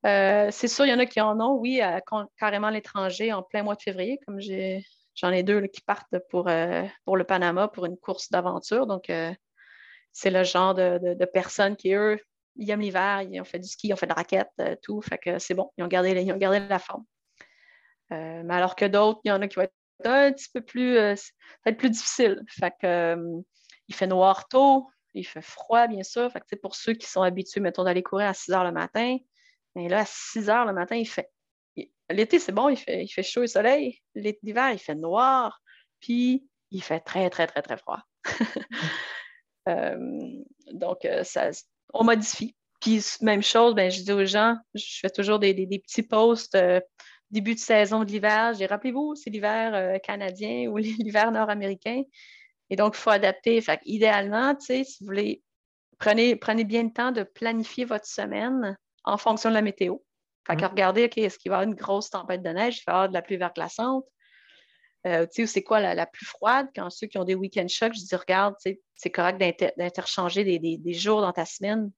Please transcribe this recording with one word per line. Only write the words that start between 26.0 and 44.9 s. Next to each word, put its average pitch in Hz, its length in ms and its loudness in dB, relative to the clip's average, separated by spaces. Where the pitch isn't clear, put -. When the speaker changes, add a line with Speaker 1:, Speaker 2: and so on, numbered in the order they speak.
Speaker 1:
sûr. 240 280 -2
Fait - 100 -10
que, - 40 -20
tu - 60 -14
sais, 208 100 -6
pour - 160 -10
ceux - 180 -2
qui 226 140 -12
sont 185 140 0
habitués, 185 380 -2
mettons, 180 240 -2
d'aller 180 180 2
courir 196 260 0
à 190 60 -2
six - 180 -6
heures 185 120 4
le 175 80 -2
matin, 220 440 -2
mais 175 140 -8
là, 190 120 2
à 214 60 2
six - 440 -8
heures 233 160 4
le 202 60 -2
matin, 180 240 -2
il 226 120 -2
fait, - 220 -8
il... - 120 -14
l'été, 226 280 4
c'est 226 140 -2
bon, 233 160 2
il 269 80 2
fait... - 280 -6
il 208 40 -12
fait - 140 -6
chaud 247 200 -2
et 240 60 0
soleil. 254 520 2
L'hé-, 208 280 -6
l'hiver, 226 300 0
il 202 60 -4
fait - 160 -8
noir, 220 640 0
puis 247 460 0
il 190 120 -8
fait 160 180 -4
très, 180 300 -2
très, 165 160 0
très, - 160 -4
très - 140 -6
froid. - 240 -8
<laughs> - 440 -4
Euh... - 300 -2
donc, - 320 -6
euh, 175 200 -2
ça... - 260 -2
on 226 120 0
modifie. 226 520 0
Puis, 220 160 2
s-, - 240 -4
même 214 220 2
chose, 233 320 6
ben, 190 160 2
je 190 120 -4
dis 196 100 -2
aux 202 120 2
gens, 214 320 2
je - 260 -10